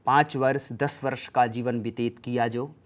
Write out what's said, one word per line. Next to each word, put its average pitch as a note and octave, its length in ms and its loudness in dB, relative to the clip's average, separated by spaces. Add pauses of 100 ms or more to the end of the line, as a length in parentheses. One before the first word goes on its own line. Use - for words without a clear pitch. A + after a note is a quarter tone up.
पाँच C#3+ 300 4
वर्ष, C3+ 360 0
दस C#3 320 -4
वर्ष C3 240 -4
का B2 180 4
जीवन A#2+ 340 -2
व्यतीत A#2 380 -4
किया, A#2+ 300 -2
जो A#2+ 180 -4 (200)